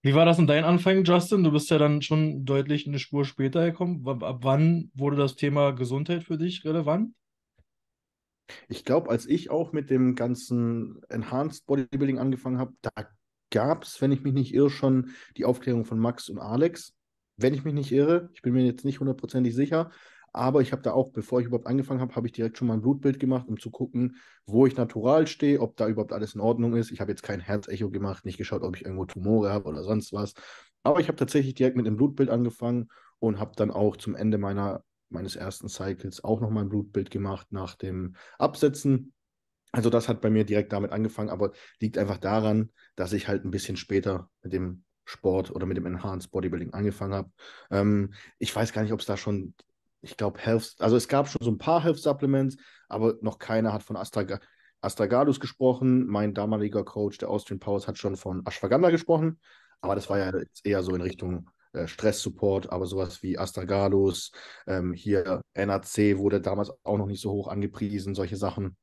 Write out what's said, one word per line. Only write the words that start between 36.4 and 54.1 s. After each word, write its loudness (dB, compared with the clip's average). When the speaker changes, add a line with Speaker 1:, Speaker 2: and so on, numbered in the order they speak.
Speaker 2:
noch -2
mal 0
ein -2
Blutbild -4
gemacht -6
nach -8
dem -8
Absetzen. 0
Also 2
das 2
hat -2
bei 0
mir 4
direkt 0
damit -2
angefangen, -4
aber -2
liegt -2
einfach -2
daran, 2
dass -4
ich -2
halt -2
ein -4
bisschen -6
später -2
mit -8
dem -4
Sport -2
oder -6
mit -2
dem -4
Enhanced -8
Bodybuilding -4
angefangen -2
hab. -6
Ähm, 2
ich -6
weiß -2
gar -2
nicht, 0
ob's -4
da -2
schon, -4
ich -18
glaub, -4
Health, 0
also 4
es 2
gab 2
schon -6
so 0
ein 0
paar 2
Health 2
Supplements, 0
aber 2
noch -4
keiner 0
hat -4
von -10
Astraga-, -4